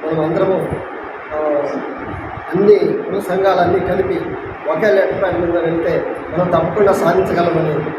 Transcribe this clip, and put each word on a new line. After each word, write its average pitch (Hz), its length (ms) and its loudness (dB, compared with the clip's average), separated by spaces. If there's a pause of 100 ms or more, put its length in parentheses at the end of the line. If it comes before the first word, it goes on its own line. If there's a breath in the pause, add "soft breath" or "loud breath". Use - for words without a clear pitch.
మనం 160 180 0
అందరము, 185 440 0 (640)
ఆ, 151 280 0 (920)
అన్ని 202 240 6
కుల - 400 -2
సంఘాలన్నీ 185 640 2
కలిపి 180 400 0 (500)
ఒకే 190 220 2
లెటర్ 147 300 2
ప్యాడ్ 175 180 0
మీద 170 180 0
వెళ్తే 165 480 0 (300)
మనం 175 140 2
తప్పకుండా 185 420 2
సాధించగలమని 170 880 2 (200)